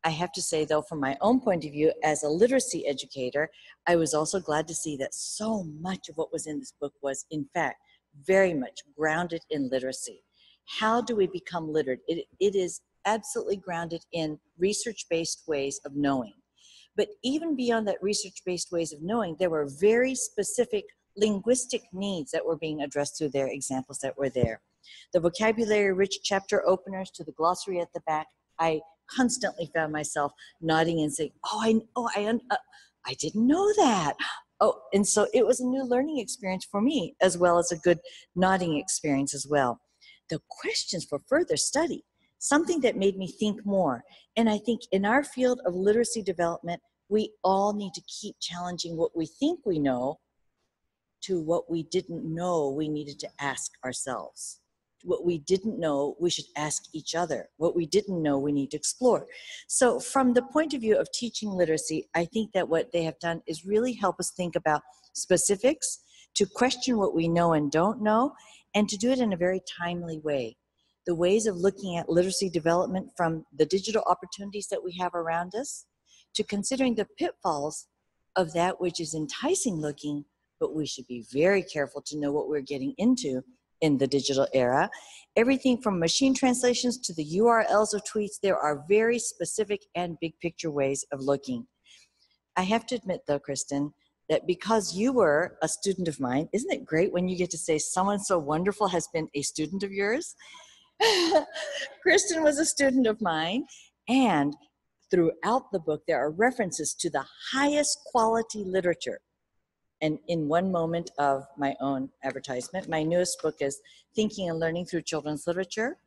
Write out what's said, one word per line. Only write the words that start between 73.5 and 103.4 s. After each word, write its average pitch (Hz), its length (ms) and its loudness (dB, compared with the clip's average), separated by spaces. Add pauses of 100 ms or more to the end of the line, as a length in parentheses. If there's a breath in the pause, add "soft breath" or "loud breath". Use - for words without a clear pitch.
the 156 80 6
digital 202 400 0
opportunities 202 640 -4
that 175 160 -6
we 175 160 -8
have 175 140 -2
around 170 400 -4
us, - 300 -8 (500 soft breath)
to 208 100 -2
considering 240 500 0
the 208 140 -2 (100)
pitfalls 156 720 -4 (480)
of 170 160 0
that 175 280 0
which 175 200 -2
is 156 140 -6
enticing 214 600 -2
looking, 147 500 -6 (360)
but 151 140 -2
we 156 120 -2
should - 220 -10
be 120 240 -10
very 180 320 4
careful 143 420 -6
to 151 100 -10
know 143 140 -2
what 143 180 -2
we're 147 120 -2
getting 135 380 -6
into 202 440 0 (400)
in 147 160 4
the 135 80 4
digital 135 480 2
era. 131 340 4 (460 loud breath)
Everything 254 480 4
from 196 160 0
machine 262 360 2
translations 247 640 2
to - 140 -8
the 160 120 -4
U 190 240 2
R 226 200 6
Ls 208 240 4
of 208 120 -4
tweets, 208 360 -4
there 196 160 2
are 147 320 0
very 226 300 4
specific 202 640 -4 (140)
and 175 240 -4
big 165 200 -6
picture 170 300 -6
ways 139 420 0
of 135 80 -8
looking. 135 460 -2 (880 soft breath)
I 185 60 0
have 220 240 0
to 254 80 -4
admit, 190 320 -6
though, 143 140 0
Kristen, 143 520 -4 (360)
that 156 180 0
because 180 480 0
you 226 180 0
were 170 500 4
a 160 60 -2
student 185 380 -2
of 147 140 -4
mine, 131 320 0
isn't 302 200 -2
it - 120 -4
great 160 280 2
when 180 160 0
you 185 80 -2
get 175 140 0
to 175 80 -4
say 160 180 0
someone 196 440 0
so 190 180 0
wonderful 170 480 0
has 175 260 0
been 160 220 -2
a 139 80 -2
student 160 400 -4
of 196 80 -6
yours? 202 460 -2 (640 loud breath)
<laughs> 392 1040 0
Kristen 330 420 4
was 294 140 4
a 320 60 2
student 269 440 4
of 214 120 -2
mine, 175 440 0 (440 loud breath)